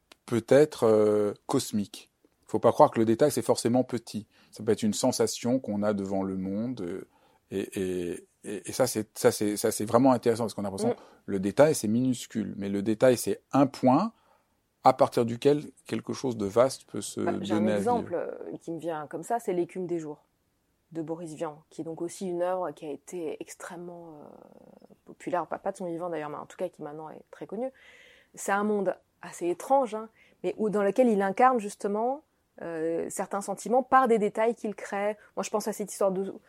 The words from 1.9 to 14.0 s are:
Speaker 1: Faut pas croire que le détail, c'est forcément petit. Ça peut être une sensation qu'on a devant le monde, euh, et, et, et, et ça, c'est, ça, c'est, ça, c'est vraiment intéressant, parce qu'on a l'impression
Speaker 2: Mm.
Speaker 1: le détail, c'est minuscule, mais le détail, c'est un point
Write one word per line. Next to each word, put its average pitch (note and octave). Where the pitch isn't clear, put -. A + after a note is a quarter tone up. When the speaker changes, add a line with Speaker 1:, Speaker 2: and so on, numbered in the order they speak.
Speaker 1:
Faut G#2+
pas A2+
croire C#3+
que -
le A2+
détail, B2
c'est A#2
forcément B2
petit. -
Ça -
peut A2
être G2+
une G#2
sensation A#2+
qu'on G#2
a G#2+
devant G2
le F#2+
monde, G#2
euh, F2+
et, G2
et, F2+
et, G#2+
et -
ça, -
c'est, G#2+
ça, A#2+
c'est, G#2
ça, G#2+
c'est G#2
vraiment B2+
intéressant, A#2+
parce G#2
qu'on G2+
a G2+
l'impression G2
Speaker 2:
Mm. -
Speaker 1:
le G2
détail, A#2
c'est -
minuscule, A2+
mais G2
le G2
détail, A2
c'est -
un C#3
point C3+